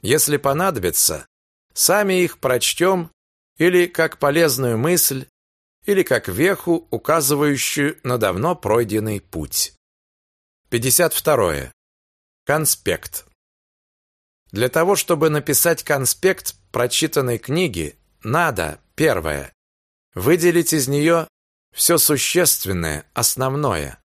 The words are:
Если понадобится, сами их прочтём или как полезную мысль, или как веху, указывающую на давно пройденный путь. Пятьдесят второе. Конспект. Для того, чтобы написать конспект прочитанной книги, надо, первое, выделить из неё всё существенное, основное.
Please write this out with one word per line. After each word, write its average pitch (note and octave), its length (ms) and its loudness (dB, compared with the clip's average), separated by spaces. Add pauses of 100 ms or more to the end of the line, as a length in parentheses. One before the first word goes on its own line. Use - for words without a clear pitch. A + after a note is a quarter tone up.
Если D3 360 0
понадобится, C#3 880 -2 (480)
сами F#3+ 500 2
их - 160 -4
прочтём E3 720 0 (460)
или F3 300 4
как D#3+ 320 -2
полезную C#3+ 580 2
мысль, C3+ 500 0 (580)
или F#3+ 180 2
как A#2+ 240 0
веху, E3 640 0
указывающую D3 1120 0
на B2 140 -2
давно A2 380 0
пройденный G#2+ 680 0
путь. - 520 -6 (960)
Пятьдесят B2+ 440 0
второе. E2+ 580 0 (760)
Конспект. - 800 -2 (1300)
Для A#2+ 180 0
того, F3 260 2
чтобы D#3+ 340 2
написать D3+ 540 0
конспект - 720 -2 (160)
прочитанной B2+ 680 0
книги, F2+ 600 -4 (260)
надо, A2 560 -2 (160)
первое, D#2+ 560 -2 (640)
выделить E3 600 2
из C#3+ 140 0
неё D#3 400 0 (460)
всё - 240 2
существенное, F#2+ 1160 0
основное. B2 960 -2